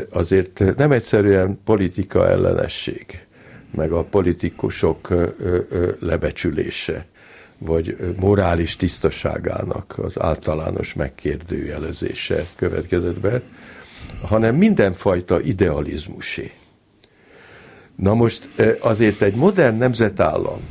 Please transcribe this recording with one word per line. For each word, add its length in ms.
azért 520
nem 140
egyszerűen 720
politika 680
ellenesség, 760
meg 200
a 120
politikusok, 1040
ö, 180
ö, 200
ö, 300
lebecsülése, 1040
vagy, 420
ö, 100
morális 560
tisztaságának 1200
az 220
általános 720
megkérdőjelezése 1500
következett 640
be, 220
hanem 340
mindenfajta 840
idealizmusé. 1120
Na 180
most, 420
ö, 240
azért 420
egy 140
modern 420
nemzetállam, 840